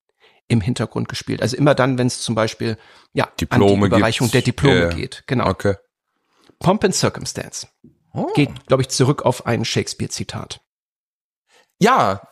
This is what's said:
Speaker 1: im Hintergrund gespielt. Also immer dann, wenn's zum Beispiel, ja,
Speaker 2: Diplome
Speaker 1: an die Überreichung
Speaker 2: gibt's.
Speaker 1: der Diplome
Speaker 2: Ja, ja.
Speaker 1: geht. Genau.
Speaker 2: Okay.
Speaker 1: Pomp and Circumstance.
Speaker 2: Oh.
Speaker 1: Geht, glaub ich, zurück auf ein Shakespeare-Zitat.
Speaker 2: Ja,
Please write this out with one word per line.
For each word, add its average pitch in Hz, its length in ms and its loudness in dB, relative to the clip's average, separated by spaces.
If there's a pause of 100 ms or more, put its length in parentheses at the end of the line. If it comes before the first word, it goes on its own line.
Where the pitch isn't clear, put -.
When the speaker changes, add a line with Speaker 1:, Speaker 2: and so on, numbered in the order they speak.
(500)
Speaker 1:
im 117 100 4
Hintergrund 117 480 -4
gespielt. - 340 -6
Also 117 140 -2
immer 143 180 4
dann, 127 240 0
wenn's 123 240 -2
zum 117 140 -4
Beispiel, 110 420 -2 (360)
ja, - 140 -2 (120)
Speaker 2:
Diplome 101 460 4
Speaker 1:
an 95 60 2
die 117 60 2
Überreichung 113 300 2
Speaker 2:
gibt's. - 60 0
Speaker 1:
der 127 80 4
Diplome 127 380 2
Speaker 2:
Ja, 85 100 2
ja. 85 60 -4
Speaker 1:
geht. - 300 -10
Genau. 123 220 0
Speaker 2:
Okay. 95 280 0 (840)
Speaker 1:
Pomp 196 240 2
and 190 100 0
Circumstance. - 760 -6 (460)
Speaker 2:
Oh. 262 220 -4
Speaker 1:
Geht, - 320 0
glaub 131 140 2
ich, - 80 -2
zurück 135 340 0
auf - 220 -2
ein 113 180 -2
Shakespeare-Zitat. - 960 -8 (1200)
Speaker 2:
Ja, 147 520 2